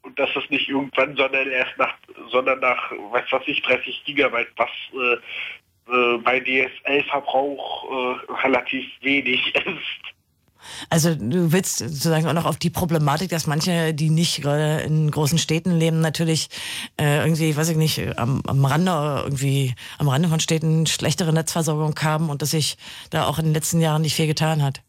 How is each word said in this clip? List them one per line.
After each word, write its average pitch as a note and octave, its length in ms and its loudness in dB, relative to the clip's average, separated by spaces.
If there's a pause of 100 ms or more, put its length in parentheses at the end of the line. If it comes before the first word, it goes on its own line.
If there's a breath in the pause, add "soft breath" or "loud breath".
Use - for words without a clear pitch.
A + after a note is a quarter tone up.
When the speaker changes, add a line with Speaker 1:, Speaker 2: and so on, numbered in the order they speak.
Speaker 1:
Und - 140 -14
dass C3+ 120 0 (120)
es - 80 -12
nicht C#3 200 -2
irgendwann, C3+ 480 -2
sondern C3+ 320 0
erst B2+ 280 -4
nach, B2+ 160 0 (380)
sondern C3 300 0
nach, B2 300 0 (200)
weiß B2 200 -2
was C3 140 0
ich, C#3 160 -2
dreißig B2+ 440 -2
Gigabyte, B2+ 500 0
was, A#2+ 140 0 (240)
äh, - 1000 -4
äh, A#2+ 260 4
bei B2+ 200 2
D-S-L-Verbrauch, C3+ 1400 -2
äh, B2+ 640 -4
relativ C3 380 0 (160)
wenig C3 540 0
<laughs> A2 100 0
ist. - 500 -10 (760 loud breath)
Speaker 2:
Also E3 240 4
du D3+ 360 2
willst - 280 2
sozusagen D#3 480 0
auch C#3 60 0
noch D#3+ 120 0
auf D3 120 0
die F3 120 0
Problematik, D#3+ 600 0
dass E3 180 -2
manche, D#3+ 480 0
die D#3 160 2
nicht D#3 320 2
gerade D3+ 400 2
in D#3 260 2
großen D3+ 300 2
Städten E3 320 0
leben, E3 300 4
natürlich, D#3+ 480 0 (500 loud breath)
äh, D3 240 4
irgendwie, D#3 340 2
weiß E3 120 2
ich D#3 80 2
nicht, D#3 420 0
am, B2+ 260 0
am C3+ 180 2
Rande, D3+ 600 2
irgendwie C3+ 500 0 (240 loud breath)
am D3 100 0
Rande D3 220 4
von D#3+ 100 2
Städten D#3+ 460 2
schlechtere D#3 480 0
Netzversorgung D#3 680 0
haben D#3 260 2
und C#3+ 140 -4
dass C#3+ 80 -2
sich D#3 260 -2 (320 loud breath)
da D#3+ 160 0
auch D3 140 0
in D#3+ 60 0
den D#3 100 4
letzten E3 260 0
Jahren D#3 220 2
nicht D3 120 -2
viel D#3+ 120 2
getan D#3 340 2
hat? C#3 280 -2